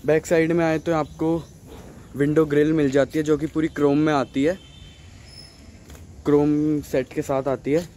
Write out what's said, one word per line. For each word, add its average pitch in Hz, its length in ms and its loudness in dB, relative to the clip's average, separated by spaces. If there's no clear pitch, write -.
Back 156 200 2
side 165 260 2
में 170 120 2
आए 160 140 0
तो 165 160 -4
आपको 160 420 -2
window 151 300 2
grille 147 260 2
मिल 147 180 2
जाती 139 280 0
है 156 60 -2
जो 151 140 2
कि 151 80 -4
पूरी 156 240 -2
chrome 143 280 2
में 156 140 2
आती 139 320 -2
है, 185 140 -2
Chrome 147 560 2
set 131 300 -4
के 151 100 -6
साथ 135 260 -4
आती 127 240 -4
है। 165 140 0